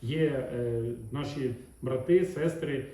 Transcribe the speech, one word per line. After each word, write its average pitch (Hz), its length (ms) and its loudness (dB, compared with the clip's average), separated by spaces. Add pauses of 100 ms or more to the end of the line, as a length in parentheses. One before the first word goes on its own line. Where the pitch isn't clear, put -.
є, 139 540 2
е, 117 260 0 (300)
наші 139 380 -2 (320)
брати, 131 440 4
сестри, 151 680 -2